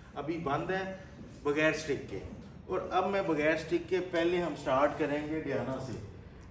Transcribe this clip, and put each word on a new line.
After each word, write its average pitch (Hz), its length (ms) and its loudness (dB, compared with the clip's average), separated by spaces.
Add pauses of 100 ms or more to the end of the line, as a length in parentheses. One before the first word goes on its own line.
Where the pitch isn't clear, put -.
(160)
अभी 151 220 -2
बंद 156 320 0
है 190 340 -2 (400)
बगैर 151 280 4
stick 139 380 -2
के। - 320 -8 (300)
और - 200 -2
अब 185 140 4
मैं 196 200 2
बगैर 156 300 4
stick 165 320 0
के 185 100 4
पहले 175 400 2
हम 160 160 0
start 143 440 4
करेंगे 151 420 0
Diana 131 360 -2
से। 127 160 -6 (580)